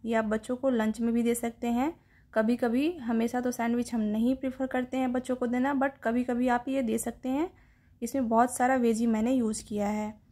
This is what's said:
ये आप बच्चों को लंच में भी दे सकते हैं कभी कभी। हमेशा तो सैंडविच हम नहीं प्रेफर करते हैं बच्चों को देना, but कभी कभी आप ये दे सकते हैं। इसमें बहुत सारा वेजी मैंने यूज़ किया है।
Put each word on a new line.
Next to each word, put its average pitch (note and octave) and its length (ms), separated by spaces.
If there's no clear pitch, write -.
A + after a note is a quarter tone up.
ये A#3 100
आप A3 120
बच्चों A3 300
को C4+ 140
लंच A3 300
में A#3 140
भी A#3+ 80
दे A#3 140
सकते A#3 320
हैं B3 240
कभी A3 240
कभी। B3 420
हमेशा A#3 420
तो B3 100
सैंडविच A#3+ 440
हम A#3 80
नहीं A3 340
प्रेफर C4 300
करते B3+ 300
हैं C4 160
बच्चों B3+ 240
को B3 100
देना, B3 280
but C#4 180
कभी A#3+ 220
कभी B3 240
आप B3 200
ये C4+ 140
दे A3 160
सकते A#3 300
हैं। C#4+ 200
इसमें A#3+ 260
बहुत A#3 280
सारा B3+ 200
वेजी A#3 300
मैंने A3+ 260
यूज़ A3 320
किया G#3 240
है। G#3+ 220